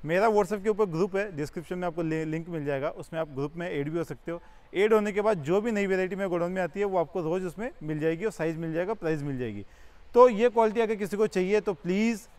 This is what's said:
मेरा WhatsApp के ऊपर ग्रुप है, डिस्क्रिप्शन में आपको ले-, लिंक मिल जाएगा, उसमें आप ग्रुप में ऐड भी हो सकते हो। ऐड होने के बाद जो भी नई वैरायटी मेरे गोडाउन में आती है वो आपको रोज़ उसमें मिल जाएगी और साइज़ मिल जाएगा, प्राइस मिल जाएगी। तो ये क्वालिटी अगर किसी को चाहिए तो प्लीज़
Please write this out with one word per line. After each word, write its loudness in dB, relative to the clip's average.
मेरा 4
WhatsApp 2
के 0
ऊपर 2
ग्रुप 0
है, -2
डिस्क्रिप्शन -6
में -2
आपको -4
ले-, -2
लिंक -4
मिल -6
जाएगा, -2
उसमें -8
आप -4
ग्रुप -6
में -6
ऐड -4
भी -2
हो -2
सकते -10
हो। -8
ऐड 4
होने 4
के 0
बाद 2
जो 2
भी -2
नई 0
वैरायटी 0
मेरे -2
गोडाउन 0
में -2
आती -4
है 0
वो 0
आपको -2
रोज़ -2
उसमें -6
मिल -4
जाएगी 0
और 0
साइज़ -4
मिल -6
जाएगा, -2
प्राइस -2
मिल -4
जाएगी। -6
तो 10
ये 4
क्वालिटी 2
अगर 0
किसी -4
को 2
चाहिए 0
तो -4
प्लीज़ 0